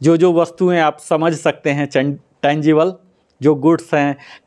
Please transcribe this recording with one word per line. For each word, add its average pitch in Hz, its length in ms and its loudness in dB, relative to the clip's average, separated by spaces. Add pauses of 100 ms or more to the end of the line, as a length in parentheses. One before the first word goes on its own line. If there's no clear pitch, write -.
जो 165 140 2
जो 175 160 2
वस्तुएं 170 480 0
आप 151 200 -2
समझ 165 340 -2
सकते 151 360 -4
हैं, 143 160 -2
चैन-, 139 300 -4 (260)
टेंजिबल, 156 500 0 (480)
जो 147 140 2
गुड्स 160 400 -2
हैं, 143 220 -2 (300)